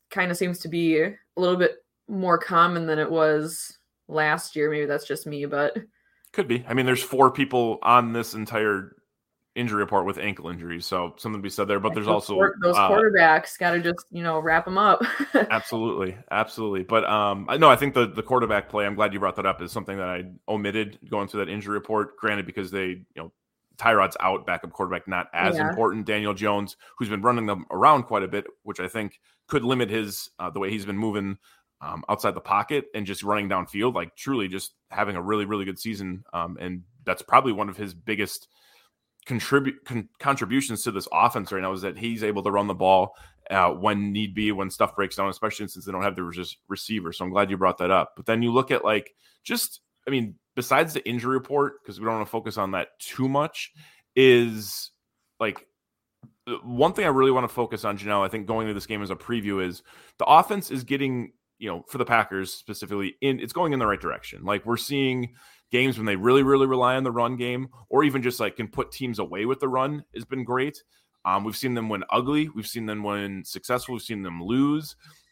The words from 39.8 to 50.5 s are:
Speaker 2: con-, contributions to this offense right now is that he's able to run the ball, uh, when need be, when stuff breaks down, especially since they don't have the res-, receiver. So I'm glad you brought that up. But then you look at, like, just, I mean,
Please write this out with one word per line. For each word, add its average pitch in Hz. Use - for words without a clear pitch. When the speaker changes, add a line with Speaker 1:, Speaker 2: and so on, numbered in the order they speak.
Speaker 2:
con-, 113
contributions 131
to 120
this 95
offense 107
right 95
now 95
is 95
that 95
he's 113
able 101
to 101
run 101
the 98
ball, 95
uh, 92
when 101
need 101
be, 104
when 95
stuff -
breaks 98
down, 98
especially 104
since 90
they 98
don't 92
have 98
the 92
res-, 85
receiver. 95
So 90
I'm 92
glad 98
you 98
brought 92
that 90
up. 90
But -
then 113
you 120
look 131
at, -
like, 104
just, -
I 135
mean, 117